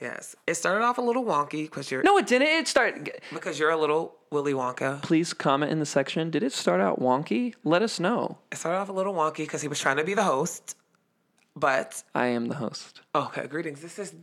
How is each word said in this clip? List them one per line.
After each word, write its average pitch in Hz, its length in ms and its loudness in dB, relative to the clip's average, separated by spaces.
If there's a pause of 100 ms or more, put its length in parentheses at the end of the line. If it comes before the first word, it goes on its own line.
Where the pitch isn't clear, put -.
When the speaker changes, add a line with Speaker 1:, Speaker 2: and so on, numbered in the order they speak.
Speaker 1:
Yes. - 340 -12 (120)
It 165 80 0
started 185 280 0
off 240 160 2
a 254 40 0
little 240 220 0
wonky 151 460 -2
'cause 139 200 -10
you're 131 120 -2
Speaker 2:
No, 403 160 6
it 294 80 2
didn't. 254 220 4
It 320 180 2
started 214 460 2 (200)
Speaker 1:
because 156 280 -6
you're 156 100 4
a 165 60 4
little 156 400 0 (140)
Willy 143 240 0
Wonka. 135 480 -2
Speaker 2:
Please 165 320 2
comment 143 360 2
in 160 80 0
the 151 80 0
section. 160 440 0
Did 160 120 0
it 262 100 -2
start 180 280 2
out 196 180 2
wonky? 170 640 0
Let 170 200 4
us 226 180 -2
know. 180 380 -2 (120)
Speaker 1:
It - 80 -10
started 170 200 -2
off 190 100 -6
a 202 40 -8
little 190 220 -2
wonky 156 340 -2
'cause 151 140 -6
he 151 60 -4
was 143 100 -6
trying 139 200 2
to 156 60 2
be 196 100 -2
the 208 100 4
host. 160 500 -2 (800)
But 139 480 0 (120)
Speaker 2:
I 123 140 2
am 120 200 -2
the 123 60 -4
host. - 480 -10 (120)
Speaker 1:
Okay, 135 320 -4
greetings. 147 360 -8
This 170 160 -16
is 202 120 -10 (120)